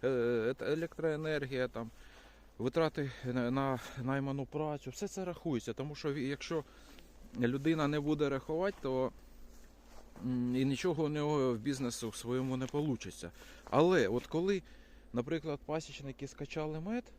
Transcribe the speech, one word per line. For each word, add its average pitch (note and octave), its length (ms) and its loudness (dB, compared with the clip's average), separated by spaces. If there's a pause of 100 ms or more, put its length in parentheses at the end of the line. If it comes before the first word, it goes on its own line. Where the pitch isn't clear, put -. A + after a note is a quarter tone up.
е, B2 40 4 (420)
ет-, C#3 120 -4
електроенергія, D3+ 1040 0
там, A2+ 240 -6 (680)
витрати D3 540 2 (140)
на, B2 260 2
на C3+ 280 2 (240)
найману C#3 420 0
працю, D3+ 440 -4
все G3 180 -6
це F#3+ 180 -4
рахується, D3+ 480 -2
тому D3 220 -4
що C#3+ 180 -2
ві-, C3+ 140 0
якщо C#3+ 360 -2 (760)
людина C#3+ 480 4
не D3+ 120 4
буде D3 300 4
рахувати, D#3 520 0
то, C3 300 2 (1120)
м, B2 320 0
і C3 100 4
нічого D3 380 2
у D3 60 2
нього D3 440 2
в A2+ 40 0
бізнесу B2 520 -2
в G2+ 60 -8
своєму B2+ 420 -2
не C3 80 -2
получиться. B2 680 -2 (320)
Але D#3 440 8
от A#2+ 200 2
коли, F3+ 340 2 (520)
наприклад, D3 520 -2
пасічники C#3 600 -6
скачали D#3 520 -4
мед A3 240 -4 (160)